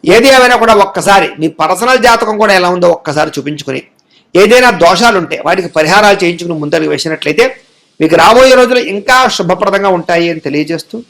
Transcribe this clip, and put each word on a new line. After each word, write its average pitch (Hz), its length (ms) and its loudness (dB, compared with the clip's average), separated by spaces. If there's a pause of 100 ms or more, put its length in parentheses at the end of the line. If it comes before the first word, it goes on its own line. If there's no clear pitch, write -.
(140)
ఏది 233 220 4
ఏమైనా 247 200 4
కూడా 226 180 2 (120)
ఒక్కసారి 185 420 0 (120)
మీ 156 80 -4 (140)
పర్సనల్ 190 440 0
జాతకం 226 360 0
కూడా 208 180 2
ఎలా 180 160 0
ఉందో 175 120 0 (100)
ఒక్కసారి 151 400 -4
చూపించుకుని, 143 440 -10 (540)
ఏదైనా 240 340 4 (140)
దోషాలుంటే 180 640 0
వాటికి 170 320 -2
పరిహారాలు 190 460 2
చేయించుకుని 170 400 -6
ముందడుగు 156 300 -4
వేసినట్లయితే 160 520 -2 (560)
మీకు 160 200 0
రాబోయే 254 380 6
రోజులు 247 200 2 (140)
ఇంకా 208 220 -2 (220)
శుభప్రదంగా 196 520 -2 (100)
ఉంటాయి 170 320 -2
అని 160 160 -8
తెలియజేస్తూ 151 500 -8 (120)